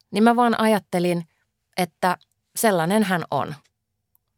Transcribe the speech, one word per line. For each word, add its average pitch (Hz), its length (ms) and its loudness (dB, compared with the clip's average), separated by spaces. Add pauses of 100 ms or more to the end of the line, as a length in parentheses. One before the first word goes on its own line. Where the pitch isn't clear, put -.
(100)
niin 214 140 0
mä 233 120 4
vaan 240 240 0
ajattelin, 175 680 -2 (480)
että 180 400 -2 (400)
sellainen 196 460 2
hän 180 280 -2
on. 131 240 -4 (840)